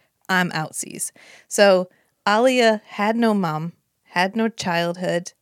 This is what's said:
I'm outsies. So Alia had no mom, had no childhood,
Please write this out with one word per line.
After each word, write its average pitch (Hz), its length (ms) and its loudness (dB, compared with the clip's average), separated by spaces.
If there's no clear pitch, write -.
I'm 180 240 0
outsies. - 600 -10
So 190 420 4
Alia 226 600 2
had 214 280 -2
no 226 200 2
mom, 165 380 -4
had 190 300 -2
no 226 140 -2
childhood, 175 920 -4